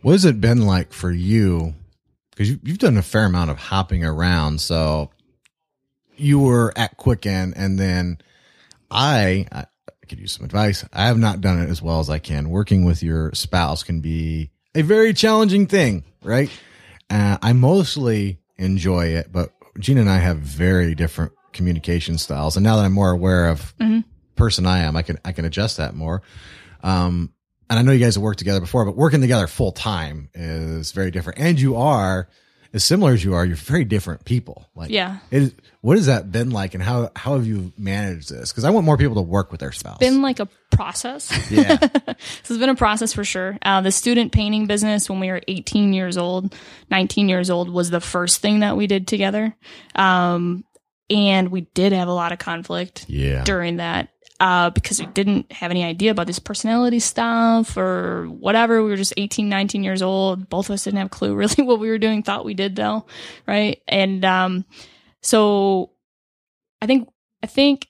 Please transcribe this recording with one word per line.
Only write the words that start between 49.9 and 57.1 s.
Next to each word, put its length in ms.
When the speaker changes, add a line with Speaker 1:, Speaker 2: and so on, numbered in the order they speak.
Speaker 2:
Um, 680
and 400
we 120
did 180
have 160
a 40
lot 200
of 80
conflict 680
Speaker 1:
Yeah. 360
Speaker 2:
during 320
that, 320
uh, 300
because 280
we 80
didn't 460
have 180
any 140
idea 260
about 160
this 140
personality 580
stuff 800